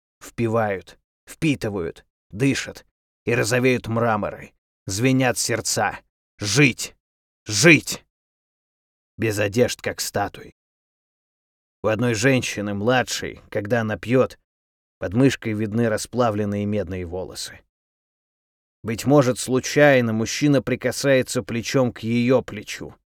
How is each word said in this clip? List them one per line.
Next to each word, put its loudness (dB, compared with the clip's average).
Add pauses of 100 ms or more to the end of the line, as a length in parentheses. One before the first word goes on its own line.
(220)
впивают, -4 (280)
впитывают, -4 (260)
дышат, -4 (380)
и -2
розовеют 0
мраморы, -2 (340)
звенят 2
сердца. -2 (380)
Жить! 0 (500)
Жить! 4 (1120)
Без -2
одежд, 2
как -6
статуи. -6 (1300)
У -2
одной 0
женщины, 0
младшей, -2 (100)
когда -2
она -4
пьет, 0 (600)
под -6
мышкой 2
видны 0
расплавленные -2
медные -4
волосы. -10 (1200)
Быть -6
может, 4
случайно 4
мужчина 0
прикасается 0
плечом -2
к -16
ее 2
плечу. -12 (120)